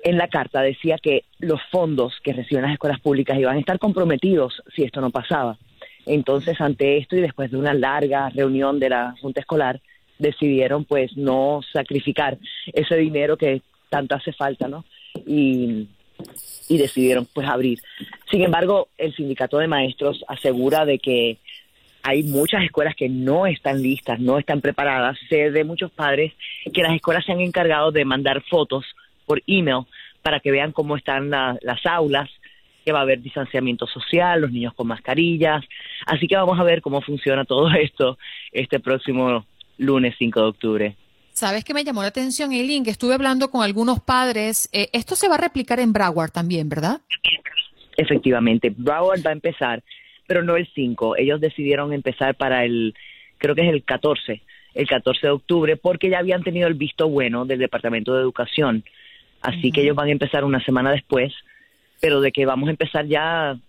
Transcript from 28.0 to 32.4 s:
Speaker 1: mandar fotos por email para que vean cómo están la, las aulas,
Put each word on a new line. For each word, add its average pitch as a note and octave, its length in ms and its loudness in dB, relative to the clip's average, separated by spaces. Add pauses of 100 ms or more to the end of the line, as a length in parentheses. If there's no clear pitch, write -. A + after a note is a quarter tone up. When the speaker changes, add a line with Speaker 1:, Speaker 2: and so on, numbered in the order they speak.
Speaker 1:
mandar C3+ 380 0
fotos C#3 420 0 (400)
por D3+ 220 0
email D3 380 2 (380)
para D3 180 0
que C#3+ 100 0
vean C#3+ 220 2
cómo D3 260 -2
están C#3 320 -4
la, C3 320 0
las B2 240 -6
aulas, D3 420 0 (560)